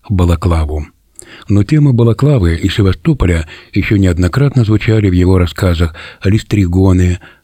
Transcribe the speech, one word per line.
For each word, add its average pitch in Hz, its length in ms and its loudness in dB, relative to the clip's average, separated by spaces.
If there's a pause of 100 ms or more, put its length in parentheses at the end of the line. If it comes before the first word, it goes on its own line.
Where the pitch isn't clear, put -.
Балаклаву. 85 800 -2 (640)
Но 101 140 2
темы 147 300 2
Балаклавы 117 640 2
и 92 140 -4
Севастополя 95 800 -2 (260)
ещё 104 240 -2
неоднократно 98 680 0
звучали 107 440 0
в 90 40 0
его 90 260 2
рассказах 87 560 -2 (280)
"Листригоны", 92 920 0 (260)